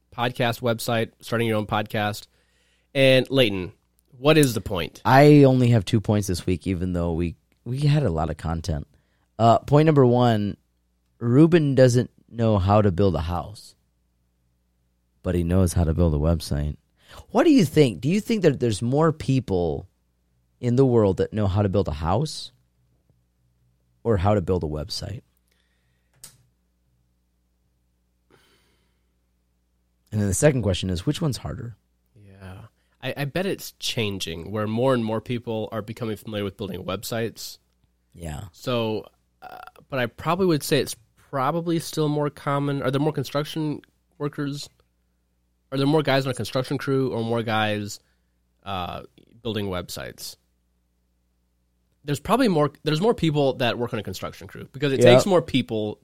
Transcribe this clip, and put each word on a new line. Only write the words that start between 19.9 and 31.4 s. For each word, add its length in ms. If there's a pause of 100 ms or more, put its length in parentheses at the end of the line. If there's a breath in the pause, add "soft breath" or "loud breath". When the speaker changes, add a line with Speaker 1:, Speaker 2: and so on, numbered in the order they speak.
Speaker 2:
in 160
the 100
world 320
that 140
know 140
how 160
to 60
build 200
a 40
house 580 (1500)
or 140
how 180
to 60
build 240
a 20
website? 560 (4000)
And 100
then 80
the 60
second 280
question 280
is, 160
which 140
one's 160
harder? 400 (400)